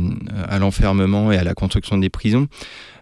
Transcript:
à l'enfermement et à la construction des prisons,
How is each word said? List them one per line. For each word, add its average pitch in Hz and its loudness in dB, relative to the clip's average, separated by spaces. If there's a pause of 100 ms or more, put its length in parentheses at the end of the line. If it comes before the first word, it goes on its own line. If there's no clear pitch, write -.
(480)
à 101 0
l'enfermement 98 2
et 98 4
à 90 2
la 90 -2
construction 101 0
des 95 2
prisons, 123 2 (560)